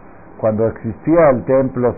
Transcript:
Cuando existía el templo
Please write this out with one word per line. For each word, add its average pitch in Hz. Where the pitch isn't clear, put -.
Cuando 110
existía 147
el 117
templo 127